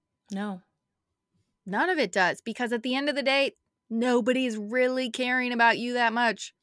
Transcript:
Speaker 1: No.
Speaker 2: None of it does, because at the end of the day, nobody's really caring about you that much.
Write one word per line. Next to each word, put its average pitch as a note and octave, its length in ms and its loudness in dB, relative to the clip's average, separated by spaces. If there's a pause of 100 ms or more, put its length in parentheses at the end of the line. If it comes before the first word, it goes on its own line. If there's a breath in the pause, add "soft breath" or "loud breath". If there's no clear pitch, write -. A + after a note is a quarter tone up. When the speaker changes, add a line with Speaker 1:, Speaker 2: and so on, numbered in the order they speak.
(300)
Speaker 1:
No. G3 320 -8 (1040)
Speaker 2:
None B3 240 0
of E4+ 80 0
it G#3+ 120 0
does, F#3 300 2
because A#3 320 -4
at A#3 100 -2
the B3+ 120 -2
end C#4+ 140 -2
of C#4+ 60 -2
the C#4 80 -2
day, C4+ 300 2 (360)
nobody's A#3+ 680 2
really B3+ 540 0
caring B3 420 -2
about A#3 260 4
you A#3+ 140 -4
that A#3 200 2
much. A#3 500 -2